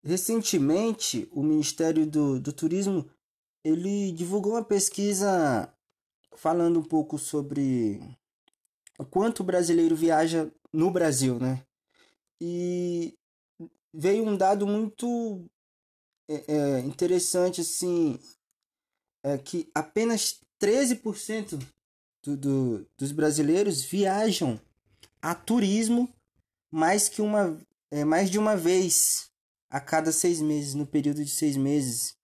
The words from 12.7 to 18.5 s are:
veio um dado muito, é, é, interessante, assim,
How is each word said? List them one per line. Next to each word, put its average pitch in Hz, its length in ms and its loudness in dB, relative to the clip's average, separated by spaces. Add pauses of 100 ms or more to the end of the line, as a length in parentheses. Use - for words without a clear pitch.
veio 190 320 0
um 208 140 0
dado 196 300 2
muito, 214 800 -4 (800)
é, 151 260 -6
é, 143 260 2
interessante, 180 800 0
assim, 170 580 0 (1040)